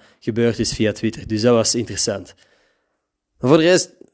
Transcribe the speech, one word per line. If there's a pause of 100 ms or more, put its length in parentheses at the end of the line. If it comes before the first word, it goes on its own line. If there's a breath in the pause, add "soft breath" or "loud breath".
(200 soft breath)
gebeurd
is
via
Twitter.
Dus
dat
was
interessant. (1040)
Maar
voor
de
rest, (160)